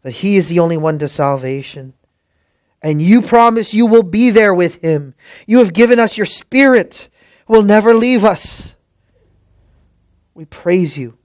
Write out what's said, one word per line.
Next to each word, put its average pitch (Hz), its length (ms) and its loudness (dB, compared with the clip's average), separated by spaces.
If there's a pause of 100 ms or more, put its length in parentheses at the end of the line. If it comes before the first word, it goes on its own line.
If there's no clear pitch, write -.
that 131 100 -14
He 196 240 -4
is 170 140 0
the 170 100 -2
only 170 160 0
one 156 240 -4
to 147 80 -6
salvation. 135 840 -8 (880)
And 151 200 -4
you 208 200 4
promise 233 520 0
you 226 120 2
will 226 180 4
be 208 260 0
there 208 240 2
with 175 280 -4
Him. 147 340 -6 (300)
You 226 140 2
have 208 120 2
given 233 280 2
us 226 180 -2
your 214 80 -4
Spirit, - 840 -2 (380)
who 226 80 0
will 220 100 4
never 208 300 4
leave 226 320 2
us. - 500 -6 (1600)
We 160 100 -20
praise 175 540 -4
you. 123 260 -16